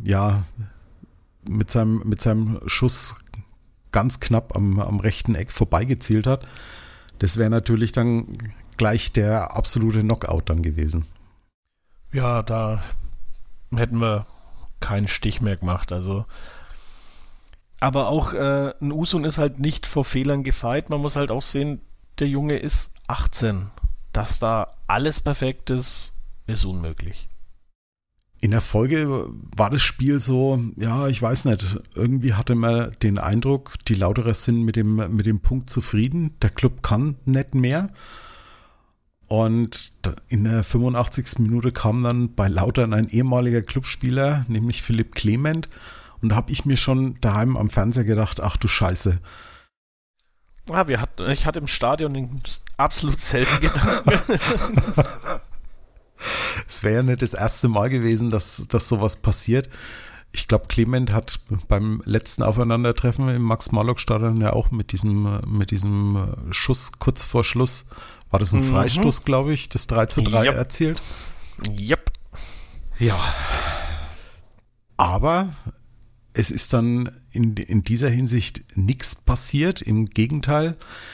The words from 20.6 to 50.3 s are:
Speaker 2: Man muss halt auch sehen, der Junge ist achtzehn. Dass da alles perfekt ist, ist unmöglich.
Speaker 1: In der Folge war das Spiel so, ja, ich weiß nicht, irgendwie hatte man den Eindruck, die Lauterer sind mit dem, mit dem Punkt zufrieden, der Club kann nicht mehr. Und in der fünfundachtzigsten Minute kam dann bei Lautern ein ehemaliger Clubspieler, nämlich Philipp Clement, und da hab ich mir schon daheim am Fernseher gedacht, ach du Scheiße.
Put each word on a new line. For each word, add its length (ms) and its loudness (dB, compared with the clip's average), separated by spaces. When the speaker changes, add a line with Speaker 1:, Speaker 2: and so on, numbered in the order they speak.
Speaker 2:
Man 120 -2
muss 140 -4
halt 140 0
auch 120 -2
sehen, 400 -4
der 100 0
Junge 280 0
ist 360 -4
achtzehn. 600 0
Dass 260 0
da 360 0
alles 340 2
perfekt 500 -2
ist, 440 -2
ist 180 2
unmöglich. 640 -4
Speaker 1:
In 120 2
der 80 2
Folge 680 0
war 140 2
das 120 2
Spiel 360 2
so, 420 2
ja, 320 0
ich 120 -2
weiß 260 0
nicht, 320 2
irgendwie 400 2
hatte 200 2
man 480 2
den 160 2
Eindruck, 560 0
die 80 4
Lauterer 400 2
sind 280 2
mit 140 0
dem, 200 2
mit 100 2
dem 140 2
Punkt 300 0
zufrieden, 720 0
der 80 4
Club 320 0
kann 420 2
nicht 300 2
mehr. 360 2
Und 640 0
in 160 2
der 180 2
fünfundachtzigsten 800 0
Minute 280 2
kam 300 0
dann 320 0
bei 140 2
Lautern 440 2
ein 160 2
ehemaliger 540 2
Clubspieler, 840 0
nämlich 340 0
Philipp 320 0
Clement, 540 0
und 100 2
da 60 4
hab 140 0
ich 140 -2
mir 120 4
schon 440 0
daheim 360 2
am 140 0
Fernseher 340 2
gedacht, 360 2
ach 160 0
du 120 0
Scheiße. 520 2